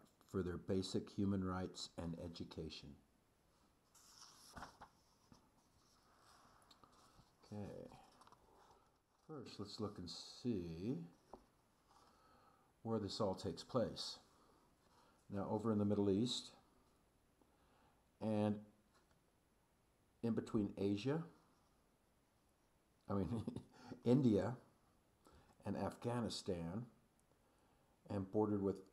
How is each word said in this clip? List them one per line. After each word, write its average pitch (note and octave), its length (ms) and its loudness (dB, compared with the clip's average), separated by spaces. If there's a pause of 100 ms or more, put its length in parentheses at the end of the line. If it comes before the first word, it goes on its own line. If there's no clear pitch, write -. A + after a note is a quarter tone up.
(320)
for F#2+ 120 2
their F2 140 -2
basic F#2+ 520 0
human G2 340 2
rights F#2 460 -4 (120)
and E2+ 220 -4
education. E2 680 -8 (4000)
Okay. G2 440 -8 (1400)
First, C#3 320 -10
let's G2+ 200 -6
look G2+ 180 -2
and E2+ 120 -6
see F#2+ 880 -2 (1900)
where A2 160 0
this G2+ 220 -2
all F#2+ 140 2
takes - 280 -6
place. - 540 -2 (1120)
Now, G2 180 -2
over A2 220 2
in G#2 60 4
the G#2 80 6
Middle G2+ 240 4
East, G#2+ 420 2 (1700)
and G#2+ 340 2 (1700)
in A#2 100 4
between G#2 440 2
Asia, G#2 460 2 (1900)
I G#2+ 40 0
mean, G2 300 0 (300)
<laughs> - 300 -16
India A#2 520 6 (1120)
and G2+ 120 -2
Afghanistan, G2+ 1080 -2 (1200)
and G2+ 220 -2
bordered G#2+ 300 4
with G2 160 2 (160)